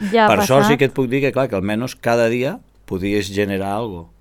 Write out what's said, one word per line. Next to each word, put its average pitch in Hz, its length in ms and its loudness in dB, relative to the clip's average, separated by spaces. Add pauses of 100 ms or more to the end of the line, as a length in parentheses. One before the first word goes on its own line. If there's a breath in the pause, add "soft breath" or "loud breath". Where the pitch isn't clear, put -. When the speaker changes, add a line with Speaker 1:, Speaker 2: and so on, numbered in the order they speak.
(120)
Speaker 1:
ja 220 140 4
ha - 20 6
Speaker 2:
Per 208 160 4
sort 135 220 4
sí 147 80 4
Speaker 1:
passat. 139 40 0
Speaker 2:
que 139 60 2
et 131 80 0
puc 131 160 -2
dir 135 140 0
que, 135 100 0
clar, 131 160 0
que 107 80 -4
almenys 107 400 -4
cada 117 320 2
dia 127 300 -2 (260)
podies 101 480 -2
generar 98 400 -2
algo, 101 380 -8 (100)